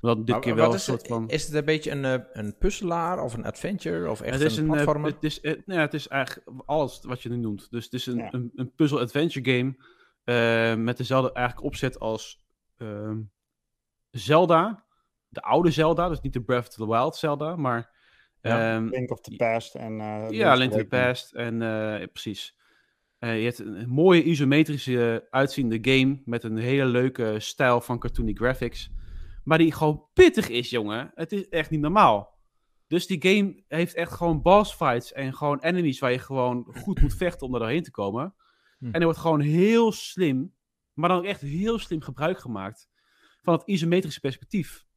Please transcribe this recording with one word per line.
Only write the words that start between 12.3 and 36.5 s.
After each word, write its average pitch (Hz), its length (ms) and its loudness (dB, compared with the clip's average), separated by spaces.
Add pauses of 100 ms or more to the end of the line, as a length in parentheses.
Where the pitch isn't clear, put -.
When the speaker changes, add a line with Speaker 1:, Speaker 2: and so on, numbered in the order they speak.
Speaker 1:
ehm, 107 420 -8 (920)
Zelda. 165 720 2 (420)
De - 140 -14
oude 160 300 4
Zelda, 160 380 2
dus 151 120 -6
niet 135 120 -6
de 120 100 -4
Breath 123 240 -2
of - 60 -20
the 110 140 -8
Wild 120 280 0
Zelda, 151 400 -4
maar, 123 400 -4 (460)
Speaker 3:
Ja, 113 340 0
Speaker 1:
ehm, 110 120 -2
Speaker 3:
Link 127 240 -4
of 117 100 -8
the - 120 -18
Speaker 1:
i-, - 20 -14
Speaker 3:
Past 117 400 -2
en, 110 260 -10
eh, 107 280 -8
Speaker 1:
ja, 208 240 4
Speaker 3:
Link's 127 60 6
Speaker 1:
Link 127 120 2
to 107 60 2
the 110 80 0
Speaker 3:
Awakening. - 40 -20
Speaker 1:
Past 127 440 -2
en, 117 280 -4
eh, 110 500 -4
precies. - 440 -12 (640)
Eh, 113 180 -4
je 110 60 0
hebt 120 160 -4
een 110 300 -10
mooie 165 340 6
isometrische 135 1080 2
uitziende 131 520 0
game 131 440 4
met 117 180 -4
een 110 140 -4
hele 131 280 0
leuke 123 540 0
stijl 123 420 2
van 120 180 -6
cartoony 113 340 -2
graphics. 120 580 -4 (520)
Maar 156 140 4
die 160 140 6
gewoon 151 420 0
pittig 339 360 6
is, 120 200 -2
jongen. 113 460 -4
Het 165 160 -8
is 196 180 -4
echt 160 200 -2
niet 156 100 0
normaal. 147 580 4 (500)
Dus 175 200 -2
die 175 200 -4
game 196 400 2
heeft 170 280 -2
echt 170 160 -4
gewoon 160 300 0
boss 202 340 6
fights 127 380 0
en 131 200 -6
gewoon 143 260 -2
enemies 165 400 0
waar 127 120 0
je 127 80 0
gewoon 123 440 -2 (180)